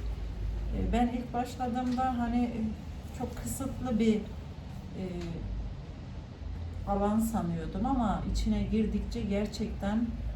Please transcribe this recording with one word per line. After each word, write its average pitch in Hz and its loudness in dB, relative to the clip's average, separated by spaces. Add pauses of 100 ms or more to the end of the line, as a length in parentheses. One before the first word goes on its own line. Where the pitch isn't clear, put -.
(760)
e, 190 2
ben 240 6
ilk 233 -4
başladığımda 247 0
hani, 240 2
e, 226 -2 (560)
çok - -4
kısıtlı 254 0
bir, 220 8 (840)
e, 190 -4 (1800)
alan 202 4
sanıyordum 170 2
ama 226 4 (100)
içine 208 4
girdikçe 214 2
gerçekten 202 0 (300)